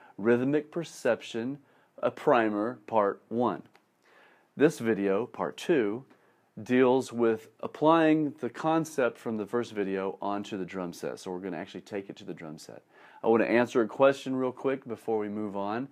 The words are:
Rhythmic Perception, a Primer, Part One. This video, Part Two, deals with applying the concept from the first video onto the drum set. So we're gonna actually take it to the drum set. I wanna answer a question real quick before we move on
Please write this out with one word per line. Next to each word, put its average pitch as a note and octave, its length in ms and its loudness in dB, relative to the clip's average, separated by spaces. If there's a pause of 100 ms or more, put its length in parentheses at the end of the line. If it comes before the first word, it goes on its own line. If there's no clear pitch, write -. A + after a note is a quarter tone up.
(180)
Rhythmic B2+ 540 2
Perception, C3 880 -4 (420)
a - 80 2
Primer, A2+ 800 2
Part G#2 400 2
One. A2 360 -2 (920)
This D#3 240 4
video, G2+ 460 0
Part F#2 320 -6
Two, B2 480 0 (580)
deals B2+ 500 4
with A2+ 360 0 (120)
applying D#3 800 4
the A#2+ 100 -6
concept D#3+ 680 -2
from A2+ 200 -6
the G#2 80 -6
first A#2 260 -4
video F#2+ 500 -4
onto G2+ 360 -6
the F#2 80 -6
drum F2+ 280 -8
set. C2 260 -8
So F#2+ 120 -10
we're F2+ 80 -8
gonna F#2 180 -8
actually F2+ 240 -12
take G2 280 -10
it - 80 -14
to G#2 80 -20
the F#2+ 80 -10
drum D#2+ 240 -14
set. - 260 -18 (400)
I - 40 -4
wanna A2+ 180 6
answer A#2+ 360 4
a A2 60 2
question C3+ 480 2
real B2+ 160 -2
quick C3+ 360 -4
before A2 320 -4
we G#2 100 -4
move G#2 260 -6
on G#2+ 360 -4